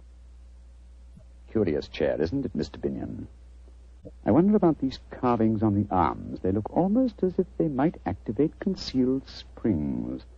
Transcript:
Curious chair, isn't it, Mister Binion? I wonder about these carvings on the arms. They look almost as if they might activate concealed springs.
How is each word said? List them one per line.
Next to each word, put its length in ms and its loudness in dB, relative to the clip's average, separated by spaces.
Curious 380 0
chair, 320 0
isn't 240 -2
it, 100 -6
Mister 240 -6
Binion? 460 -6
I 60 2
wonder 240 6
about 240 4
these 200 -4
carvings 500 2
on 140 4
the 180 0
arms. 460 0
They 140 0
look 220 -2
almost 460 2
as 160 -2
if 100 0
they 100 2
might 280 0
activate 560 -2
concealed 680 0
springs. 960 -4